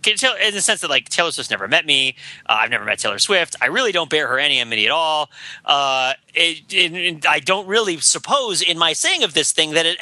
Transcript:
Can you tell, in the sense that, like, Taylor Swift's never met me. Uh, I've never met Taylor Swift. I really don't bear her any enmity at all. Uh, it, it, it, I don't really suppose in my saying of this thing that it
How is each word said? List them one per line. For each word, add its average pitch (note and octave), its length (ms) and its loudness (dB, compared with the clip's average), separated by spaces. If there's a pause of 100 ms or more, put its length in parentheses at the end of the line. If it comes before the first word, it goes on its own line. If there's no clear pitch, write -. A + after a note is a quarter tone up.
Can G#3+ 80 2
you G#3 60 0
tell, B3+ 180 0
in G3+ 180 0
the G3+ 80 -4
sense G3 200 0
that, D#3+ 100 -4
like, C3 180 0
Taylor E3+ 220 0
Swift's C#3 180 -8
never G2 180 -4
met D#3 200 0
me. C3+ 280 0 (300)
Uh, A2+ 140 0
I've A2+ 100 2
never A2 160 -2
met G#2 140 -2
Taylor G#2 180 -2
Swift. F3 420 0
I B2 60 0
really G#3 280 0
don't E3 180 -2
bear D3+ 160 0
her B2+ 100 0
any C#3 220 2
enmity A2+ 260 0
at A2+ 60 2
all. D#3 400 0 (340)
Uh, C3+ 480 2 (220)
it, E3 360 0
it, F3+ 220 0
it, E3+ 320 -4
I D3+ 140 2
don't F#3 260 -2
really G3 340 0
suppose G3 640 0
in E3+ 160 0
my E3 160 2
saying E4 300 0
of F3 100 -2
this D3+ 200 2
thing D#3 180 0
that E3 160 2
it F3 140 -2